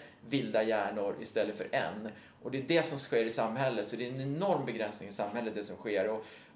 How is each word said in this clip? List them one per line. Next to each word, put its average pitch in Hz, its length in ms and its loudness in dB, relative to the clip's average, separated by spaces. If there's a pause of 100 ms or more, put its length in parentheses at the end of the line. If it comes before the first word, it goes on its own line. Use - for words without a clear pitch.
(280)
vilda 113 340 2
hjärnor 104 580 2
istället 107 360 0
för - 180 -4
en. 107 340 -2 (340)
Och 123 80 -6
det 131 80 -2
är 131 40 -2
det 160 240 4
som 143 120 -2
sker 117 260 2
i 113 60 0
samhället, 113 580 2
så 117 80 -4
det 120 100 -2
är 123 40 -4
en 131 100 -4
enorm 143 460 2
begränsning 107 420 -4
i 98 40 -10
samhället, 113 420 -2
det 104 100 -4
som 98 120 -8
sker. 104 320 2
Och 110 160 -2 (320)